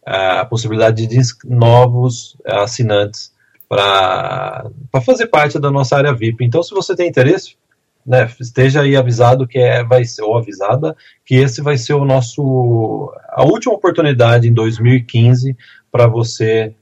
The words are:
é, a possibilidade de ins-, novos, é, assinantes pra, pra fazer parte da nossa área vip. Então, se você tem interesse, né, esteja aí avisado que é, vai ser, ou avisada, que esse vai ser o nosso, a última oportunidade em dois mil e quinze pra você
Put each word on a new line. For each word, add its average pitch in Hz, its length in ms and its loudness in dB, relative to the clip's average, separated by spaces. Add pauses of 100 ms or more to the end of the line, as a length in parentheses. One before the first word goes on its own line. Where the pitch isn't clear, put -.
é, 95 320 -2
a 92 60 -4
possibilidade 110 600 -2
de 117 120 -2
ins-, 127 260 0
novos, 123 1000 2
é, 101 140 -4
assinantes 104 760 -4 (340)
pra, 95 1000 -2 (200)
pra 127 120 -2
fazer 233 260 0
parte 151 320 0
da 143 100 0
nossa 139 280 0
área 143 160 2
vip. 117 320 -4
Então, 156 180 0
se - 100 -10
você 269 220 -4
tem 175 140 0
interesse, - 480 0 (480)
né, 123 220 0 (120)
esteja 131 420 0
aí 139 140 2
avisado 123 500 2
que 127 140 -6
é, 123 240 2
vai 123 200 2
ser, 117 200 -10
ou 107 120 -2
avisada, 117 600 -4 (280)
que 135 120 -2
esse 135 260 2
vai 143 160 -2
ser 127 160 -4
o 143 120 0
nosso, 123 1080 -2 (140)
a - 160 -2
última 214 320 0
oportunidade 123 720 2
em 117 60 4
dois 113 260 0
mil 120 140 4
e 127 100 2
quinze 127 520 2 (360)
pra 120 160 4
você 110 760 -2